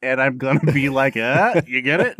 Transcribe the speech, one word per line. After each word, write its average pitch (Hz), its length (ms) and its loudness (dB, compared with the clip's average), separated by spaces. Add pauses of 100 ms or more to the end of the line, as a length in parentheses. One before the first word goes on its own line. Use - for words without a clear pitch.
and 131 200 -2
I'm 131 180 0
gonna 135 340 0
be 139 160 0
like, 135 280 0
Uh, 160 500 2
you 127 160 -4
get 147 180 0
it? 240 180 -2